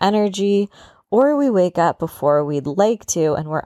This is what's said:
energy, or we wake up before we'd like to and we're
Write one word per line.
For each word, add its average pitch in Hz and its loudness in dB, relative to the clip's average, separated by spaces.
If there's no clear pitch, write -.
energy, 202 0
or 277 2
we 277 0
wake 180 0
up 170 0
before 147 0
we'd 143 -4
like 202 -2
to 156 -2
and 156 -6
we're 156 -6